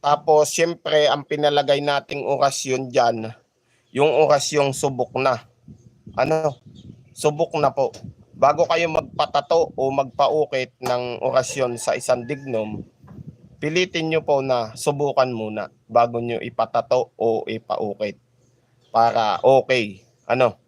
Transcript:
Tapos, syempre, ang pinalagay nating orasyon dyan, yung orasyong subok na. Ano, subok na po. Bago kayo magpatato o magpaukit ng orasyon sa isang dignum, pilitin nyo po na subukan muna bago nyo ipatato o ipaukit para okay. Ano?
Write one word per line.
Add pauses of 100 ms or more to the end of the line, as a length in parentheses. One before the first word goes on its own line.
Tapos,
syempre,
ang
pinalagay
nating
orasyon
dyan, (560)
yung
orasyong
subok
na. (640)
Ano, (480)
subok
na
po. (480)
Bago
kayo
magpatato
o
magpaukit
ng
orasyon
sa
isang
dignum, (720)
pilitin
nyo
po
na
subukan
muna (160)
bago
nyo
ipatato
o
ipaukit (720)
para
okay. (240)
Ano? (140)